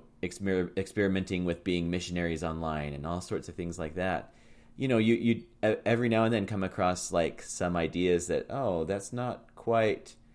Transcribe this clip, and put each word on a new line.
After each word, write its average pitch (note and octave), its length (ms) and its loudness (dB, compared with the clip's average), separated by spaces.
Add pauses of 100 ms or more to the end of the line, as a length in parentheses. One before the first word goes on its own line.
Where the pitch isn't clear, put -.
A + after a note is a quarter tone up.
(240)
exper-, F#2 540 0
experimenting F#2+ 680 0
with E2+ 220 -2
being F2 240 2
missionaries F2 560 -2
online D#2 480 -4
and C#2+ 120 -8
all E2+ 140 -4
sorts F2 300 -6
of E2 60 -12
things F2 220 -6
like D#2+ 180 -6
that. F2+ 380 -2 (440)
You C3+ 100 -2
know, B2 100 4
you, A2+ 180 6
you A#2 180 2 (300)
e-, G#2+ 120 4 (100)
every A#2 220 4
now A2+ 160 4
and A2+ 100 4
then G#2 120 0
come G2 180 -2
across, F2+ 480 0
like, E2+ 300 0
some F2 340 -2
ideas E2+ 520 2
that, E2 220 0
"Oh, G#2 360 0
that's G2 260 -4
not B2 440 -6
quite A2+ 600 0 (200)